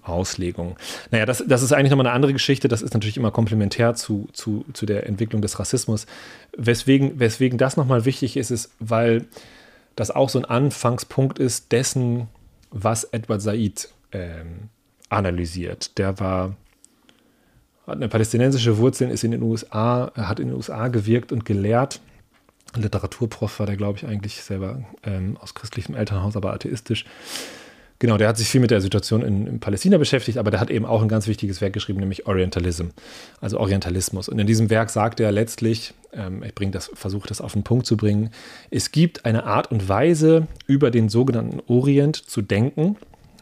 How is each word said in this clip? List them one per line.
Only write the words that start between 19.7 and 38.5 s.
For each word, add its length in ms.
A, 440
hat 260
in 60
den 100
U 20
S 100
A 200
gewirkt 420
und 140
gelehrt. 560
Literaturprof 840
war 80
der, 100
glaub 180
ich, 100
eigentlich 360
selber, 420
ähm, 360
aus 140
christlichem 420
Elternhaus, 400
aber 160
atheistisch. 540
Genau, 200
der 100
hat 100
sich 120
viel 100
mit 120
der 100
Situation 400
in, 260
in 140
Palästina 360
beschäftigt, 400
aber 140
der 80
hat 100
eben 160
auch 160
ein 60
ganz 200
wichtiges 340
Werk 100
geschrieben, 300
nämlich 260
Orientalism, 600
also 180
Orientalismus. 720
Und 100
in 100
diesem 220
Werk 200
sagt 320
er 100
letztlich, 640
ähm, 320
ich 100
bring 200
das, 200
versuche 360
das 100
auf 140
den 100
Punkt 220
zu 100
bringen, 360